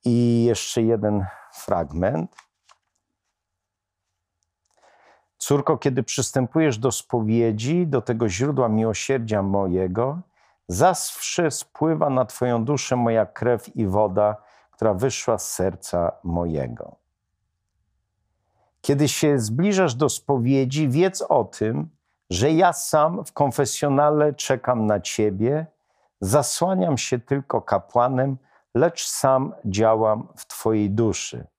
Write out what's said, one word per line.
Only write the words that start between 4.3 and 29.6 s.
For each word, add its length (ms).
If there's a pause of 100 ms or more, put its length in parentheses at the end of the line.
„Córko, 400
kiedy 260
przystępujesz 760
do 140
spowiedzi, 960
do 140
tego 280
źródła 400
miłosierdzia 720
mojego, 760 (480)
zawsze 840
spływa 580
na 160
twoją 400
duszę 300
moja 300
krew 500
i 120
woda, 480 (360)
która 220
wyszła 440
z 140
serca 600 (120)
mojego”. 720 (1900)
Kiedy 260
się 320
zbliżasz 560
do 140
spowiedzi, 800
wiedz 320
o 220
tym, 460 (400)
że 220
ja 220
sam 520
w 80
konfesjonale 1000
czekam 520
na 140
ciebie, 680 (560)
zasłaniam 760
się 220
tylko 420
kapłanem, 760 (380)
lecz 320
sam 460 (120)